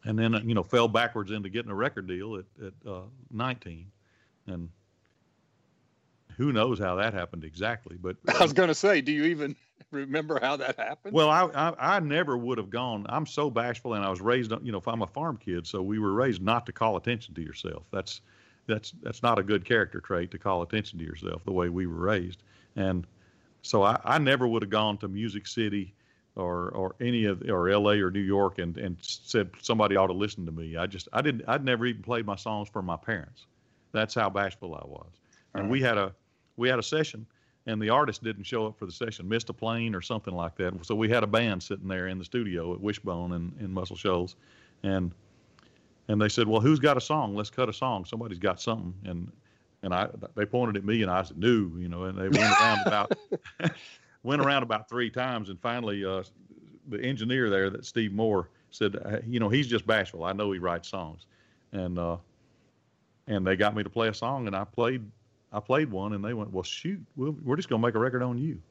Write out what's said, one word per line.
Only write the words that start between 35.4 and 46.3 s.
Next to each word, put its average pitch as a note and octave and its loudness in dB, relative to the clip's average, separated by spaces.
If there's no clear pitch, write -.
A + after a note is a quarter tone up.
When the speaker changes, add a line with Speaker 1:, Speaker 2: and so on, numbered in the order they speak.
Speaker 1:
And G2 -6
Speaker 2:
All - -2
right. G2+ 0
Speaker 1:
we C3 2
had A#2 4
a, G2 0
we B2 2
had B2+ 4
a A2+ 0
session, D3+ -2
and A2 -2
the G#2+ 2
artist B2+ 4
didn't G2+ -6
show A2 -2
up G#2+ -8
for G#2 -8
the F2+ -10
session, A2 -8
missed A2+ 0
a - -4
plane A2+ -2
or F2+ -2
something G2+ -6
like E2+ -4
that. F2+ 0
So A2+ 0
we A2 2
had A#2 6
a G#2+ 2
band G#2+ 2
sitting G2 -6
there F#2 -2
in F#2+ -6
the F2+ -8
studio F2 -2
at F2 -6
Wishbone F2+ -4
in, E2+ -4
in G2 -6
Muscle F#2 -4
Shoals, F2+ 0
and, F#2 0
and G#2+ 2
they G#2+ 4